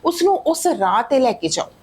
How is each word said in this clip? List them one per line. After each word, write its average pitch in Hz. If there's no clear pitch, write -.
ਉਸ 339
ਨੂੰ 381
ਉਸ 320
ਰਾਹ 208
ਤੇ 269
ਲੈ 247
ਕੇ -
ਜਾਓ। -